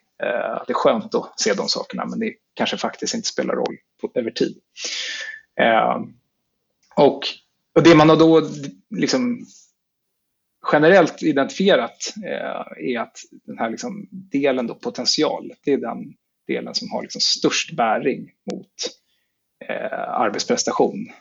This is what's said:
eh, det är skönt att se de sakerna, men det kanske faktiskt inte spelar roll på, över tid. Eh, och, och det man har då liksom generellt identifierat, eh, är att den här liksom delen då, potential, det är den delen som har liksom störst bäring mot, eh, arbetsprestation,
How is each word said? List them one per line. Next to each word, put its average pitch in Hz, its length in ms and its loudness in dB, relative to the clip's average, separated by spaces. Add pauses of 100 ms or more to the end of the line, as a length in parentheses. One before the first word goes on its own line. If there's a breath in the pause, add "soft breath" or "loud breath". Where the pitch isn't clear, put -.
(240)
eh, - 440 -4
det 123 60 -4
är - 0 -
skönt 117 420 0
att - 240 -4
se 104 140 0
de - 140 -2
sakerna, - 380 -4
men 92 140 -8
det 113 140 -4 (200)
kanske - 240 -4
faktiskt - 380 -6
inte 113 120 -6
spelar 127 280 -2
roll 123 200 -4 (260)
på, - 140 -6
över 117 160 -2
tid. - 260 -2 (1000 loud breath)
Eh, 113 420 4 (920)
och, 143 240 4 (560)
och 160 80 6
det 165 120 10
man 151 140 8
har 156 80 8
då 160 320 6 (400)
liksom 127 560 -2 (1300)
generellt 165 520 6
identifierat, 139 880 0 (120)
eh, - 680 -8
är 117 60 -4
att - 180 -10 (280)
den - 120 -14
här 117 120 -4
liksom - 420 -10
delen 135 560 -2
då, - 80 -10
potential, - 760 -4 (140)
det 143 80 2
är 131 40 2
den 117 360 -8 (340)
delen 120 260 -6
som - 180 -8
har 120 100 -6
liksom - 200 -10
störst - 540 -2
bäring 117 540 -2 (220)
mot, - 160 -10 (1000)
eh, - 400 -6
arbetsprestation, - 1000 0 (140)